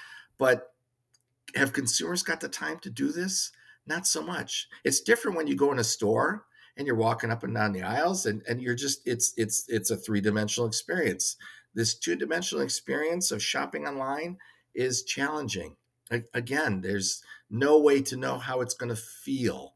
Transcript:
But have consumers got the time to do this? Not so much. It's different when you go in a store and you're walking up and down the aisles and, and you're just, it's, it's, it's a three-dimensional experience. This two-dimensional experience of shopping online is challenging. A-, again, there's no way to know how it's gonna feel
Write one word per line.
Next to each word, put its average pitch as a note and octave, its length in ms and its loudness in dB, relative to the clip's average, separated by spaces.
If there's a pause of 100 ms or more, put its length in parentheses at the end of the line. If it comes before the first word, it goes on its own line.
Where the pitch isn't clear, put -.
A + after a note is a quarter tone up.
(380)
But B2+ 360 4 (840)
have C3+ 180 4
consumers - 500 0
got E3 180 -2
the - 80 -6
time D#3 300 -6
to - 100 -12
do C#3 240 -2
this? F#3 380 -2 (360)
Not F3+ 180 -2
so - 160 2
much. - 460 -6 (160)
It's - 160 4
different G#3+ 380 2
when D#3 100 0
you C#3 80 2
go C#3 160 4
in B2+ 80 0
a A#2 40 4
store A#2+ 640 2 (300)
and C#3+ 100 -6
you're C3 120 2
walking A2+ 340 2
up A#2 120 -4
and A#2 120 -4
down G#2+ 160 2
the F#2+ 120 -4
aisles D3+ 420 0
and, G#2+ 240 0
and A#2+ 120 -2
you're B2 140 0
just, C3+ 320 -4
it's, A#2+ 300 2
it's, A2 320 0
it's A2 220 0
a G#2 60 0
three-dimensional G#2+ 720 0
experience. C3+ 720 -2 (360)
This A2+ 220 0
two-dimensional D#3+ 680 -2
experience D#3+ 680 -2
of A2 100 -4
shopping C#3+ 460 -4
online C#3+ 500 -6 (380)
is B2+ 280 0
challenging. C3 720 -4 (360)
A-, A#2 120 -2 (100)
again, B2 480 -2
there's F#2+ 420 -2 (260)
no C#3 300 6
way C#3+ 240 8
to C3+ 120 -4
know B2+ 220 -2
how B2+ 240 -2
it's - 140 -2
gonna A#2+ 200 -4
feel - 800 -4